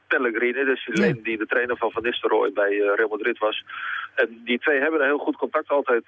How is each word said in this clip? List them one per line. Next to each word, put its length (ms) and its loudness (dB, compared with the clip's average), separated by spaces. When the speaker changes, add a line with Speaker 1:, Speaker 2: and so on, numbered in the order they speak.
Speaker 1:
Pellegrini, 560 0
dus 220 -2
die 200 0
Speaker 2:
Ja. 80 2
Speaker 1:
die 140 -4
de 80 -2
trainer 320 0
van 140 0
Van 120 -6
Nistelrooy 500 0
bij, 180 2
eh, 240 2
Real 140 2
Madrid 280 -2
was. 260 -2
En 300 0
die 140 0
twee 200 2
hebben 200 0
een 80 2
heel 100 2
goed 200 -2
contact 320 -2
altijd, 380 2